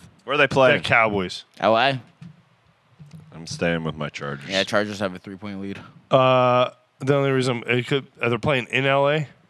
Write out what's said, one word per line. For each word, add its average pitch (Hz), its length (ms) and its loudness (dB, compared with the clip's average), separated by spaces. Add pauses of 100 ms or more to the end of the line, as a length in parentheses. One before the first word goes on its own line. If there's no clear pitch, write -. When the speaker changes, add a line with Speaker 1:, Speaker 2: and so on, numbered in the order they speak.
(240)
Speaker 1:
Where 135 120 -4
are - 20 0
they 139 100 6
playing? 135 340 4
Speaker 2:
the - 60 -6
Cowboys. 107 560 0 (160)
Speaker 3:
L 110 180 4
A. 131 220 0 (1300)
Speaker 1:
I'm 80 140 -16
staying 85 360 -2
with 78 120 -6
my 73 140 -8
Chargers. 71 400 -12
Speaker 3:
Yeah, 95 140 0
Chargers 104 360 -2
have 95 140 -4
a 92 60 -14
three-point 98 420 -14
lead. 98 180 -10 (320)
Speaker 2:
Uh, 127 580 4 (300)
the 139 160 0
only 139 160 0
reason 127 360 -2
it 120 200 0
could, 139 200 -2 (140)
uh, 120 80 0
they're 117 100 0
playing 131 320 0
in 131 140 0
L 139 240 2
A. 151 180 0 (220)